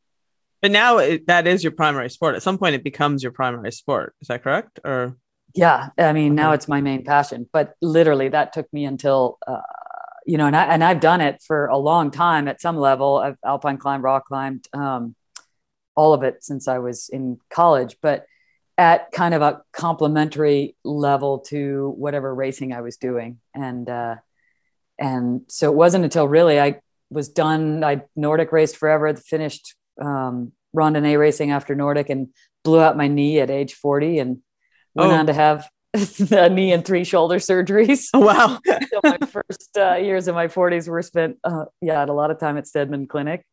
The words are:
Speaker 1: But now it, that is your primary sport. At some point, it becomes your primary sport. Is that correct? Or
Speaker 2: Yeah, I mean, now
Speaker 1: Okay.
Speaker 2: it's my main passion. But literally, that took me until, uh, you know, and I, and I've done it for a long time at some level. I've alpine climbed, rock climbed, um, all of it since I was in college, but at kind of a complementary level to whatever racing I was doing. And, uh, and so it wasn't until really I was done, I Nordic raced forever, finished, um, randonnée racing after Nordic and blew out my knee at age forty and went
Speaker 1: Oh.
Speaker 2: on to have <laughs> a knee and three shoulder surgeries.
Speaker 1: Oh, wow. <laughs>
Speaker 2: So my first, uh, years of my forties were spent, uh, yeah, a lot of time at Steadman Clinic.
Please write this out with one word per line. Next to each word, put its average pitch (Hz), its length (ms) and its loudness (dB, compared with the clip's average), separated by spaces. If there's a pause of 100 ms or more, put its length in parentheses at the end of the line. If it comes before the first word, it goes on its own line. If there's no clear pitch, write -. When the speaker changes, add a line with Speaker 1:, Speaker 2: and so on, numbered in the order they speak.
(600)
Speaker 1:
But 202 120 2
now 226 260 4
it, 160 300 0
that 175 180 4
is 180 160 0
your 160 100 -2
primary 139 380 -2
sport. 156 240 -2
At 92 80 -8
some 190 160 -2
point, 180 160 0
it 123 80 -6
becomes 143 400 -2
your 123 100 -8
primary 120 400 -6
sport. - 480 -6
Is - 80 -14
that 120 140 -8
correct? - 420 -4
Or 127 320 -4 (380)
Speaker 2:
Yeah, 143 420 2
I 160 160 4
mean, 151 220 2
now 151 140 2
Speaker 1:
Okay. 156 80 4
Speaker 2:
it's - 120 -8
my 143 120 -2
main 135 240 -4
passion. 139 480 0
But 147 280 -2
literally, 156 500 2
that 151 220 -2
took 156 200 -10
me 147 120 -6
until, 135 600 -2
uh, 127 140 -8 (680)
you 165 100 0
know, 147 100 2
and 143 100 2
I, 175 80 4
and 160 180 2
I've 170 180 4
done 170 200 4
it 147 260 -2
for 151 200 -2
a 143 120 0
long 151 320 0
time 156 380 0
at - 120 -8
some 170 160 -4
level. 139 420 2
I've 139 260 -4
alpine 139 340 -4
climbed, 139 240 -4
rock 131 240 0
climbed, 135 460 -8
um, 127 420 -6 (800)
all 156 180 6
of 135 100 2
it 127 220 -4
since 135 240 -10
I 127 100 -2
was 123 300 -10
in 131 300 -8 (120)
college, 170 520 2
but 147 220 -2 (520)
at 170 340 4
kind 170 240 0
of 151 80 0
a 147 200 0 (100)
complementary 151 1120 -2
level 139 560 -2
to 139 560 -6
whatever 139 380 -6
racing 131 380 -6
I 120 100 -8
was 120 140 -12
doing. 120 440 -8 (140)
And, 123 340 -10
uh, 117 280 -8 (800)
and 127 500 -4
so - 220 -2
it 147 60 2
wasn't 175 280 4
until 156 240 0
really 156 320 4
I 143 200 0 (300)
was 143 180 -8
done, 156 560 -2
I 143 180 -2 (140)
Nordic 156 360 0
raced 156 240 2
forever, 151 400 0
finished, - 580 -8 (260)
um, 131 520 -6 (240)
randonnée 151 420 2
racing 147 320 2
after 143 240 -4
Nordic 143 360 -2
and 135 180 -6 (340)
blew 160 180 6
out 156 160 6
my 143 120 0
knee 147 320 2
at 131 100 0
age 139 240 -4
forty 147 460 -2
and 127 180 -4 (560)
went 185 180 4
Speaker 1:
Oh. 165 40 6
Speaker 2:
on 156 100 2
to 156 60 2
have 151 360 2 (260)
<laughs> 202 360 -2
a 185 180 6
knee 190 240 2
and 170 120 2
three 185 200 0
shoulder 175 320 2
surgeries. 202 800 2
Speaker 1:
Oh, 269 60 6
wow. 220 440 4
<laughs> - 140 2 (140)
Speaker 2:
So 453 100 -2
my 302 240 2
first, - 500 -12
uh, 190 200 2
years 185 320 -2
of 175 60 -2
my 170 140 -2
forties 175 400 -2
were 170 140 -4
spent, 165 420 -4
uh, 160 200 -6 (160)
yeah, 156 240 -2
a - 20 -4
lot 147 240 -2
of 156 80 -6
time 147 180 -4
at 147 100 -10
Steadman 139 420 -6
Clinic. 151 440 -8